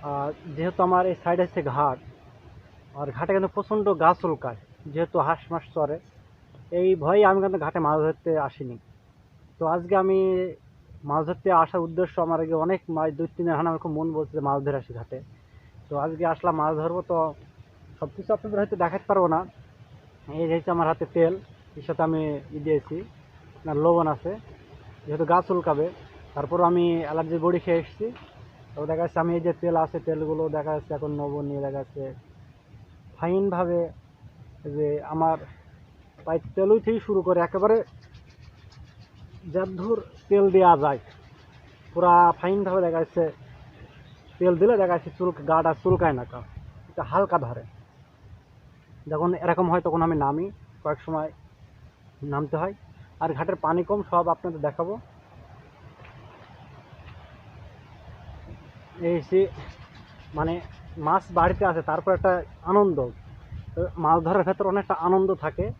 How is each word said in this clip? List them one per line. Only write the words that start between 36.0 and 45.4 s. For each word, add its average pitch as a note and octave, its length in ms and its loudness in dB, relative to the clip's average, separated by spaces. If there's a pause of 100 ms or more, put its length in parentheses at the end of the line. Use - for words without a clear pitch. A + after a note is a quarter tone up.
প্রায় D#3+ 180 -2 (140)
তেলই G3+ 300 4
থেকে A3 220 0
শুরু G3+ 200 2
করে F3+ 200 4
একেবারে G#3 300 2 (1800)
যদ্দূর F#3+ 440 -2 (320)
তেল G3 160 6 (100)
দেওয়া F3+ 180 10 (100)
যায়, C#3+ 160 0 (920)
পুরা F3 220 4 (260)
ফাইনভাবে F#3+ 480 0
দেখা E3 160 0
যাচ্ছে E3 220 0 (1120)
তেল F3+ 220 4
দিলে A3+ 200 6
দেখা F3+ 140 2
যাচ্ছে E3+ 220 -6
চুল, F3+ 120 0 (200)